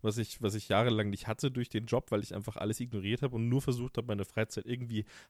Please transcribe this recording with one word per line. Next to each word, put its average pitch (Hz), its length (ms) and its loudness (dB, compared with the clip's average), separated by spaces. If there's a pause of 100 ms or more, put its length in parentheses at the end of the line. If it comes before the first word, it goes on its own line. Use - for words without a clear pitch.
was 110 160 2
ich, - 240 -2
was 104 140 2
ich 107 140 -6
jahrelang 107 400 4
nicht 101 180 -4
hatte 120 240 0
durch 123 180 -2
den 113 160 -2
Job, 120 260 0
weil 104 120 4
ich - 120 -10
einfach 101 220 -6
alles 107 220 -2
ignoriert 113 420 -2
habe 123 140 0
und 117 140 2
nur 131 120 4
versucht 123 360 -2
habe, 117 100 -2
meine 101 180 -2
Freizeit - 400 -2
irgendwie 117 400 -2 (240)